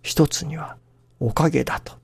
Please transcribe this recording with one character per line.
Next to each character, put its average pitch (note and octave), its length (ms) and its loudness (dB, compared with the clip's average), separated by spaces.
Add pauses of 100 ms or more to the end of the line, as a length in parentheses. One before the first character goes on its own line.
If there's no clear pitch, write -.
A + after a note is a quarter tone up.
一 - 260 4
つ - 200 -6
に D#3+ 100 -8
は - 200 -12 (420)
お A#2 120 0
か D#3 180 2
げ C3+ 140 2
だ - 160 -4
と。 - 140 -16 (100)